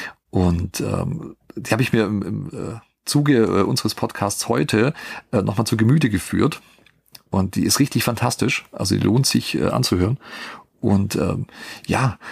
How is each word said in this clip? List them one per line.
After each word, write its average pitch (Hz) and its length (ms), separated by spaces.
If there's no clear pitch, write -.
Und, 87 500
ähm, 90 560
die 113 140
habe 127 120
ich 123 100
mir 110 120
im, 101 180
im, 101 300
äh, - 260
Zuge, 147 400
äh, 95 180
unseres 110 320
Podcasts - 540
heute, 123 460
äh, 101 100
nochmal 104 240
zu 120 100
Gemüte 123 340
geführt. 104 500
Und 95 260
die 87 80
ist 92 140
richtig 139 260
fantastisch. - 680
Also 101 220
die 98 80
lohnt 120 240
sich, - 300
äh, - 100
anzuhören. 110 520
Und, 101 340
ähm, 98 320
ja, 123 320